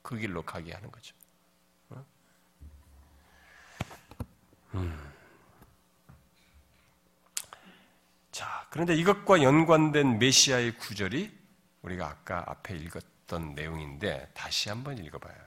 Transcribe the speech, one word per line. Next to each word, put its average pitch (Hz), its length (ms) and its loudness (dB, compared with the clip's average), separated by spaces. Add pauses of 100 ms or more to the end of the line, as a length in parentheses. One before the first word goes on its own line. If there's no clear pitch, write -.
그 - 160 -10
길로 98 260 -6
가게 85 300 -12
하는 101 180 -16
거죠. - 240 -20 (720)
어? 131 160 -18 (2750)
음. 80 360 -6 (3250)
자, - 380 -10
그런데 170 260 0
이것과 185 480 6
연관된 151 760 6
메시아의 123 580 4
구절이 107 540 -4 (520)
우리가 90 240 -6
아까 85 400 -8
앞에 - 300 -12
읽었던 82 800 -10
내용인데 76 760 -8
다시 - 360 -6
한번 127 280 -8
읽어봐요. 78 380 -16 (120)